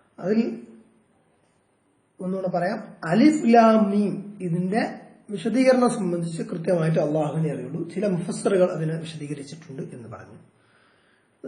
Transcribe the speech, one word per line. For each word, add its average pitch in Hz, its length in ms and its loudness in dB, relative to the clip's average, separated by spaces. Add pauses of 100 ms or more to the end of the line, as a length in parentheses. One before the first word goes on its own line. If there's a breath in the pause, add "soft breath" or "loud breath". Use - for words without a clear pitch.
(200)
അതിൽ 220 420 -2 (1600)
ഒന്നുകൂടെ 185 280 -4
പറയാം, 180 560 -4
അലിഫ് 247 420 4
ലാം 226 440 8
മീം 202 520 -2
ഇതിന്റെ 185 580 -2 (300)
വിശദീകരണം 240 600 2
സംബന്ധിച്ച് 170 540 -4
കൃത്യമായിട്ട് 165 560 0
അള്ളാഹുവിനെ 151 540 0
അറിയുള്ളൂ. 131 360 -8
ചില 196 180 -4
മുഫസ്സിറുകൾ 180 640 0
അതിനെ 160 240 -4
വിശദീകരിച്ചിട്ടുണ്ട് 143 880 -12
എന്ന് 113 280 -14
പറഞ്ഞു. 110 300 -18 (1080)